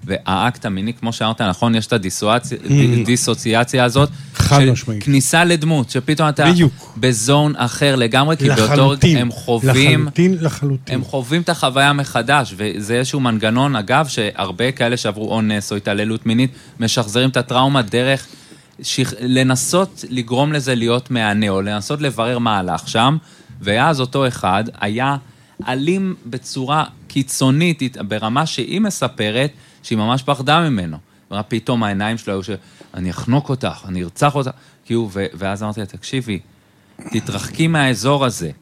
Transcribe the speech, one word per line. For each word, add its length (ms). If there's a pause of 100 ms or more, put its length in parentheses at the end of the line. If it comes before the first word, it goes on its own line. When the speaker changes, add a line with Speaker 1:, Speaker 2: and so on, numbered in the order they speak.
Speaker 1:
והאקט 600
המיני, 280
כמו 200
שאמרת, 280
נכון, 340
יש 120
את 60
הדיסואציה-, 720
Speaker 2:
Mm. 400
Speaker 1:
דיסוציאציה 760
הזאת, 260 (240)
Speaker 2:
חד 260
Speaker 1:
של 120
Speaker 2:
משמעית. 320
Speaker 1:
כניסה 400
לדמות, 460
שפתאום 400
אתה 220
Speaker 2:
בדיוק. 460
Speaker 1:
בזון 600
אחר 380
לגמרי, 420
כי 100
באותו 160
רגע 100
Speaker 2:
לחלוטין. 440
Speaker 1:
הם 140
חווים, 680
Speaker 2:
לחלוטין, 400
לחלוטין. 540
Speaker 1:
הם 80
חווים 380
את 80
החוויה 440
מחדש, 640
וזה 380
איזשהו 240
מנגנון, 560
אגב, 320
שהרבה 640
כאלה 260
שעברו 380
אונס 360
או 60
התעללות 480
מינית, 260 (280)
משחזרים 500
את 80
הטראומה 440
דרך 460 (560)
שיח-, 380
לנסות 880
לגרום 440
לזה 220
להיות 360
מהנה, 380
או 120
לנסות 400
לברר 380
מה 200
הלך 280
שם, 300 (440)
ואז 400
אותו 260
אחד 360 (180)
היה 340 (520)
אלים 480 (100)
בצורה 580 (240)
קיצונית, 720
הת-, 160 (100)
ברמה 380
שהיא 360
מספרת, 680 (320)
שהיא 140
ממש 260
פחדה 360
ממנו. 380 (340)
אמרה, 120
פתאום 400
העיניים 340
שלו 160
היו 100
ש-, 60 (440)
"אני 160
אחנוק 400
אותך, 380
אני 160
ארצח 320
אותך." 140 (360)
כאילו, 280
ו-, 200
ואז 300
אמרתי 160
לה, 60
"תקשיבי, 540 (720)
תתרחקי 560
מהאזור 580
הזה" 240 (120)